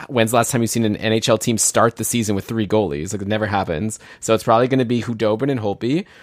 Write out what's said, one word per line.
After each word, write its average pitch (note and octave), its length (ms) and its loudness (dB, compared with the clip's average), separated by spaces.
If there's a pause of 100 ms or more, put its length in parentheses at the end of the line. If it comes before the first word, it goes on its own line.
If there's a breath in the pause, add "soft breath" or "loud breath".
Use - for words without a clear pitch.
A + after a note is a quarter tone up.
when's A2+ 220 2
the B2 60 4
last A#2+ 140 2
time B2 100 0
you've A2+ 100 0
seen A#2 140 0
an G#2 120 0
N A2 160 0
H A2+ 160 0
L A2+ 80 4
team A#2 200 0
start A2 380 2
the - 80 -6
season G#2+ 320 -2
with F#2+ 100 -4
three A2 220 -2
goalies? G2 460 -2
Like, G2+ 80 -8
it G2 60 -8
never G#2+ 180 -2
happens. G2 540 -2 (200 loud breath)
So - 140 0
it's A2 100 2
probably A#2+ 240 4
gonna C3 180 2
be A#2+ 160 0
Khudobin A2+ 500 -2
and C3 80 -4
Holtby. A2 460 -2 (180 loud breath)